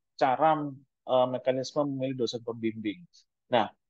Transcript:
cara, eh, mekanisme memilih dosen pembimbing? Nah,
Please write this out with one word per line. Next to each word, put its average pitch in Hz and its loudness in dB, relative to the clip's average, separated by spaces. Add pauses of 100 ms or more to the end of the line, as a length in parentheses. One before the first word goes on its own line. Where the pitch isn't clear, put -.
(200)
cara, 147 2 (480)
eh, 127 4
mekanisme 131 -2
memilih 131 -2
dosen 117 -8
pembimbing? 113 -4 (560)
Nah, - 2 (180)